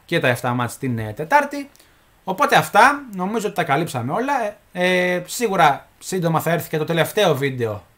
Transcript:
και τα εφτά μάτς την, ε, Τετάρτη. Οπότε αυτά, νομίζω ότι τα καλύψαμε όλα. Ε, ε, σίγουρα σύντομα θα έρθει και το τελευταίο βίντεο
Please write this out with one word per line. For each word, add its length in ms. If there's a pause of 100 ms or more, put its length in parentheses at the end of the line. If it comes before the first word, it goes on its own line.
και 140
τα 80
εφτά 260
μάτς 240
την, 220
ε, 160
Τετάρτη. 540 (540)
Οπότε 320
αυτά, 480 (120)
νομίζω 320
ότι 80
τα 80
καλύψαμε 480
όλα. 220 (380)
Ε, 420
ε, 120
σίγουρα 640 (120)
σύντομα 400
θα 120
έρθει 180
και 80
το 60
τελευταίο 520
βίντεο 480 (140)